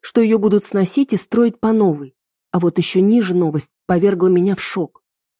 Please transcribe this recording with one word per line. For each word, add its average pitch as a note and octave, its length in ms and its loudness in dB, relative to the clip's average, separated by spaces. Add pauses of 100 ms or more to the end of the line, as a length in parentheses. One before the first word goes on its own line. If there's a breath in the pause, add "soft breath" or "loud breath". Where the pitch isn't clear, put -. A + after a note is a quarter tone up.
что - 180 0
её A3 180 2
будут G3+ 280 0
сносить G#3 480 -2
и - 20 -2
строить A#3 420 -2
по A3 140 0
новой. D#3 420 -2 (360)
А F3+ 100 -2
вот E3+ 160 0
ещё F#3 240 -2
ниже G3+ 340 2
новость D#3 360 -2 (160)
повергла F3+ 420 0
меня F#3 260 2
в F3+ 60 -8
шок. - 420 -8 (380)